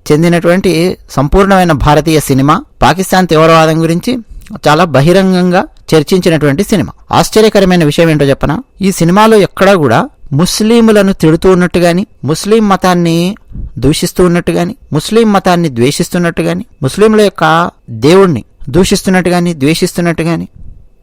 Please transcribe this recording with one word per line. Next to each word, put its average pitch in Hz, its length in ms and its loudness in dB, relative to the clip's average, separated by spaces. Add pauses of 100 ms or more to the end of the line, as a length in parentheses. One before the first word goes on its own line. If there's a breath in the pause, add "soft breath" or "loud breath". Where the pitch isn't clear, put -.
(120)
చెందినటువంటి 170 840 0 (140)
సంపూర్ణమైన 185 600 2
భారతీయ 147 480 0
సినిమా, 143 440 0 (180)
పాకిస్తాన్ 180 440 0
తీవ్రవాదం 160 560 2
గురించి 175 360 -2 (500)
చాలా 156 160 2
బహిరంగంగా 180 800 2 (300)
చర్చించినటువంటి 160 680 0
సినిమా. 170 280 -2 (200)
ఆశ్చర్యకరమైన 185 720 2
విషయం 165 260 2
ఏంటో 147 140 0
చెప్పనా? 139 380 -2 (180)
ఈ 190 120 0
సినిమాలో 208 440 2
ఎక్కడా 196 380 2
కూడా 151 340 0 (240)
ముస్లింలను 208 800 2
తిడుతూ 170 400 2
ఉన్నట్టు 180 260 0
గాని, 175 280 0 (180)
ముస్లిం 202 440 0
మతాన్ని 180 680 0 (440)
దూషిస్తూ 180 460 0
ఉన్నట్టు 175 260 0
గాని, 175 260 -4 (160)
ముస్లిం 214 400 -2
మతాన్ని 175 360 0
ద్వేషిస్తున్నట్టు 165 760 -2
గాని, 165 220 -6 (180)
ముస్లింల 214 380 2
యొక్క 170 500 0 (200)
దేవుణ్ణి 151 540 2 (260)
దూషిస్తున్నట్టు 185 600 0
గాని, 175 240 -2
ద్వేషిస్తున్నట్టు 165 680 -2
గాని, 170 260 -6 (540)